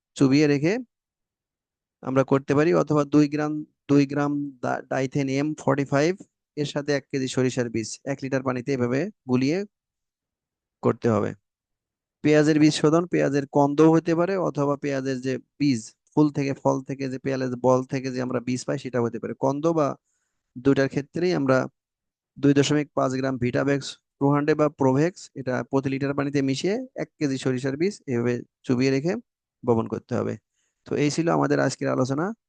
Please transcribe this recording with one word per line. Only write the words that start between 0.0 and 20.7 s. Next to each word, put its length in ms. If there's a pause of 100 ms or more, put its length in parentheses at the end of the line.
চুবিয়ে 340
রেখে 300 (1200)
আমরা 220
করতে 320
পারি, 180
অথবা 300
দুই 240
গ্রাম, 380 (220)
দুই 180
গ্রাম 460 (100)
ডা-, 200
ডাইথেন 480
এম 240
ফর্টি 320
ফাইভ 300 (400)
এর 100
সাথে 260
এক 200
কেজি 160
সরিষার 420
বীজ 340
এক 180
লিটার 220
পানিতে 300
এভাবে 360 (200)
গুলিয়ে 360 (1160)
করতে 280
হবে। 260 (880)
পেঁয়াজের 380
বীজ 140
শোধন, 320
পেঁয়াজের 420
কন্দও 460
হতে 220
পারে, 220
অথবা 400
পেঁয়াজের 440
যে 160
বীজ, 580 (200)
ফুল 160
থেকে, 220
ফল 280
থেকে 280
যে 100
পেঁয়াজের 360
বল 280
থেকে 280
যে 100
আমরা 180
বীজ 260
পাই, 140
সেটা 220
হতে 180
পারে 140
কন্দ, 400
বা 220 (640)
দুটার 300